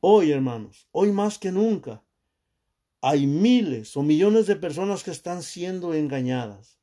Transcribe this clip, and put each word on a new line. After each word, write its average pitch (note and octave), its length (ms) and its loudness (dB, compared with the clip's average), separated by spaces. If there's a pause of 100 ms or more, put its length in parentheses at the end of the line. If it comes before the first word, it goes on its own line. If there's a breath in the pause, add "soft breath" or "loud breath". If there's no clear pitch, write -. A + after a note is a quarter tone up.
Hoy, G3 220 6
hermanos, A#2+ 640 -4
hoy G3 180 2
más G3+ 260 -2
que F#3+ 140 -6
nunca, F#3 540 -2 (960)
hay C#3 260 2
miles D#3+ 720 2
o C#3 60 -2
millones F#3+ 440 4
de G3+ 80 2
personas F3+ 480 -6
que - 80 -10
están F3 320 -8
siendo F3 520 -6
engañadas B2+ 880 -4